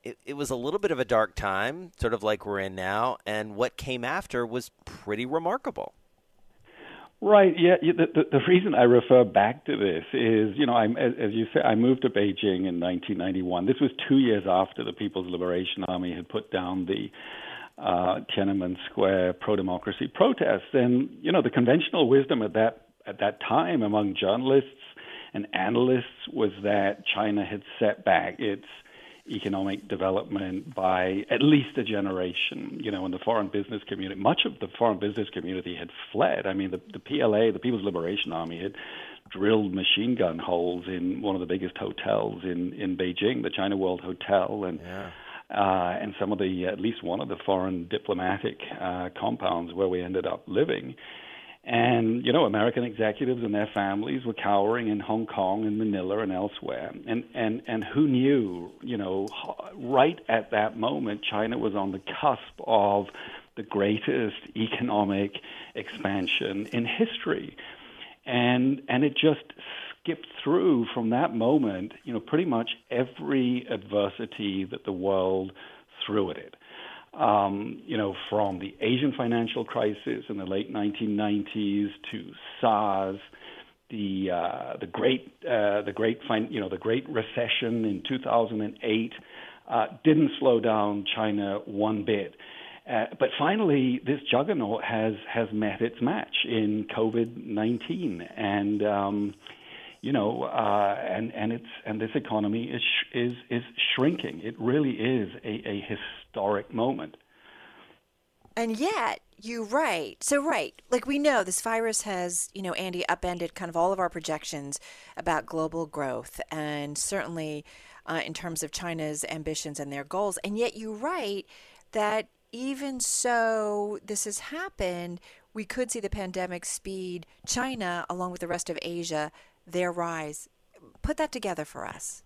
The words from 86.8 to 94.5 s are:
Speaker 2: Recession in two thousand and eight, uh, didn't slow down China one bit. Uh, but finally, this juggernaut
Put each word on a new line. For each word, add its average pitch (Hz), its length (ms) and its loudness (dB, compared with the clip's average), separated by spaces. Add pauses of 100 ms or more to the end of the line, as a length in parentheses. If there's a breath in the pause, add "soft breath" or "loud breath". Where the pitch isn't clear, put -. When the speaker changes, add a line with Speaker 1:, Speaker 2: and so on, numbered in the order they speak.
Speaker 2:
Recession 117 800 -2
in 98 200 -2
two 131 120 -2
thousand 117 420 2
and - 220 -4
eight, 110 320 0 (520 loud breath)
uh, 110 200 2 (180)
didn't 151 340 8
slow 123 220 6
down 104 460 2 (100)
China 104 480 0
one 104 400 0
bit. 101 300 0 (520 loud breath)
Uh, 113 200 0 (120)
but 131 200 2
finally, 147 640 4
this 139 160 0 (100)
juggernaut 127 540 0